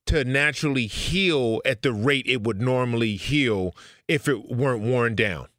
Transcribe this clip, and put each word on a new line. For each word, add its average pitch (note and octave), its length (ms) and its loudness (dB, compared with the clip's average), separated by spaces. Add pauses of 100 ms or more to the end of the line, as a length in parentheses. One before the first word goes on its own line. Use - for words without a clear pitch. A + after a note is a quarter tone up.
to D#3 180 2
naturally C3+ 640 0
heal C#3+ 800 0
at C3 180 0
the C3+ 100 2
rate B2 360 0
it B2 160 0
would G#2+ 180 -2
normally A#2+ 540 0
heal G#2+ 580 0 (320)
if D#3+ 220 0
it A#2+ 200 -2
weren't B2 320 0
worn A#2 360 0
down. F#2 320 -2 (100)